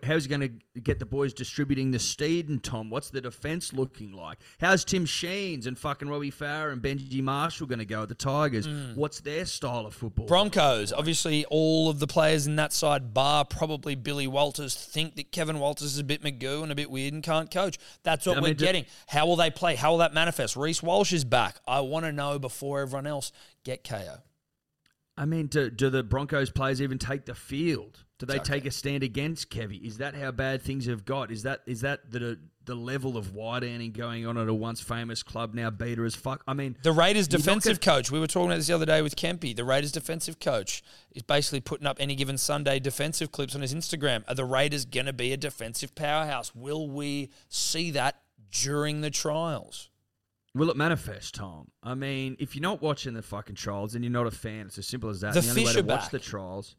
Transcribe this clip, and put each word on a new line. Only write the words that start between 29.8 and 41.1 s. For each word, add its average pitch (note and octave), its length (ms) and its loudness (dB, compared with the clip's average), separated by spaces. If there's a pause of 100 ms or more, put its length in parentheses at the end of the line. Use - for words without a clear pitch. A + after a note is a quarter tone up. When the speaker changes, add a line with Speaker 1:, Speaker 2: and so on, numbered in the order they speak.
Speaker 1:
Is A2 140 -10
that C#3 160 -4
how C#3 160 -6
bad C3 320 -2
things C3+ 240 -4
have A2+ 200 -2
got? C3 260 -2
Is G#2+ 100 -6
that, C3 240 -4
is A#2 160 -6
that C#3 300 -4
the, A#2+ 260 -4 (280)
the B2 100 -8
level B2+ 420 -2
of F#2+ 160 -6
white-anning A#2 600 -4
going A#2 340 -4
on A#2 100 -2
at A2+ 100 2
a A2 60 4
once A2+ 260 -2
famous A#2 440 -6
club A2+ 320 -6
now A2+ 160 -2
beta A#2 320 -2
as A2+ 100 0
fuck? - 340 -6
I C3 60 -2
mean, C3+ 300 -2
Speaker 2:
The E3 80 8
Raiders F3+ 400 8
Speaker 1:
you're E3+ 80 6
not D3 60 2
Speaker 2:
defensive G3+ 360 6
Speaker 1:
gonna D#3+ 160 8
Speaker 2:
coach, B2+ 140 0
we D3+ 80 2
were D#3+ 80 2
talking F3+ 240 4
about E3+ 60 2
this D3+ 100 0
the E3+ 80 4
other D#3+ 100 4
day D#3 160 6
with D3+ 140 0
Kempy. E3 400 -2
The A#2+ 100 -2
Raiders C#3 260 4
defensive D#3+ 480 -6
coach A#2 440 0 (320)